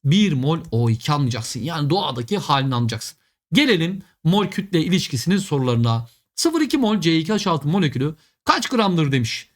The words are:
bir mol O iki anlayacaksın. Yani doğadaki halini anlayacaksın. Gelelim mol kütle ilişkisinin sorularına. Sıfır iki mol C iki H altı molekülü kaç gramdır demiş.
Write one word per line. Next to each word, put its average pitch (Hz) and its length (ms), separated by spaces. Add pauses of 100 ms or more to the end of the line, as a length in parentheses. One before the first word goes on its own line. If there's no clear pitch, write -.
bir 180 280
mol 143 260 (120)
O 117 200
iki 120 220
anlayacaksın. 123 480
Yani 147 300
doğadaki 151 480
halini 135 360
anlayacaksın. 113 440 (340)
Gelelim 196 500 (220)
mol 185 220
kütle 175 380
ilişkisinin 170 540
sorularına. 117 680 (280)
Sıfır 330 260
iki 302 180
mol 214 220
C 165 180
iki 165 140
H 202 180
altı 147 180
molekülü 151 460 (300)
kaç 320 240
gramdır 180 440
demiş. 123 440